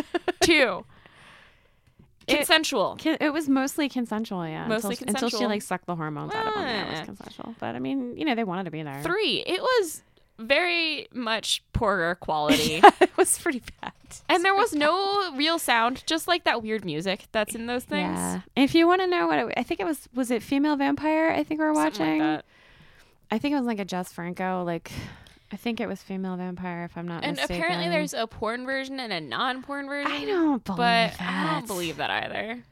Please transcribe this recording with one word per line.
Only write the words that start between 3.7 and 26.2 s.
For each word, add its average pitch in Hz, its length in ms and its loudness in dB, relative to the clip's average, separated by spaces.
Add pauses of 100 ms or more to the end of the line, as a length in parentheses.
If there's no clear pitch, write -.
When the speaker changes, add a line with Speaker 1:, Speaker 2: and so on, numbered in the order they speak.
Speaker 1:
consensual, 220 580 -4
yeah. 160 220 -6
Speaker 2:
Mostly 214 260 0
Speaker 1:
until, - 140 -10
until 254 200 0
she, 226 40 -4
Speaker 2:
consensual. 240 160 0
Speaker 1:
like, 208 140 0
sucked - 240 -6
the 175 100 -4
hormones 156 380 -6
out 440 120 -2
of 427 80 -2
him. 403 100 -2
That 220 260 -4
was 156 100 -6
Speaker 2:
Ah. - 40 -8
Speaker 1:
consensual. - 540 -14
But, 233 160 -6
I 240 60 -8
mean, 262 360 -4
you - 80 -2
know, 277 100 2
they 226 100 0
wanted 185 200 -2
to 160 60 -8
be 156 120 -6
there. 139 200 -8
Speaker 2:
Three, 359 440 0
it 359 140 0
was 494 420 2 (360)
very 311 760 0
much 226 500 -2 (100)
poorer 185 420 2
quality. 160 680 2
Speaker 1:
<laughs> - 0 -
Yeah, - 80 12 (100)
it - 160 2
was - 220 2
pretty 269 240 -4 (180)
bad. - 120 -8 (360)
Speaker 2:
And 339 160 4
there 392 100 6
was 415 160 2
Speaker 1:
Pretty 294 140 0
bad. 302 60 6
Speaker 2:
no 392 460 0
real 320 220 2
sound, 240 480 2
just, 330 220 0
like, 349 160 2
that 247 180 2
weird 214 220 -2
music 175 480 -2
that's 214 240 0
in 226 100 -8
those 247 180 -2
things. 294 340 -2
Speaker 1:
Yeah. 180 220 -2 (140)
If 269 200 6
you 330 120 8
wanna 370 220 4
know 339 180 2
what 320 140 4
it, 233 160 -2
I 240 80 0
think - 160 -4
it - 60 -2
was, 302 280 -4
was 247 160 0
it 233 120 0
Female 285 340 2
Vampire 285 540 2
I 302 120 2
think 311 180 -4
we 311 60 2
were 302 80 4
Speaker 2:
Something 311 260 2
like 311 80 0
Speaker 1:
watching? 311 120 2
Speaker 2:
that. 311 240 0 (880)
Speaker 1:
I 220 60 2
think 294 160 -2
it - 20 2
was, 247 100 0
like, 226 140 -2
a 196 40 -4
Jess 180 280 -6
Franco, 180 520 -4
like, 170 280 -4 (580)
I 208 60 -10
think 233 240 -4
it 208 60 -4
was 190 160 -8
Female 190 340 -6